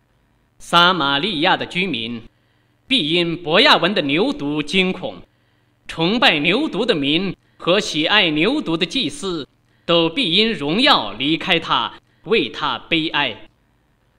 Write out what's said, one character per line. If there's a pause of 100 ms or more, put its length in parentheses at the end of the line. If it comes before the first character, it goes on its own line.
(580)
撒
玛
利
亚
的
居
民 (640)
必
因
伯
亚
文
的
牛
犊
惊
恐， (680)
崇
拜
牛
犊
的
民 (220)
和
喜
爱
牛
犊
的
祭
司 (360)
都
必
因
荣
耀
离
开
他， (320)
为
他
悲
哀。 (720)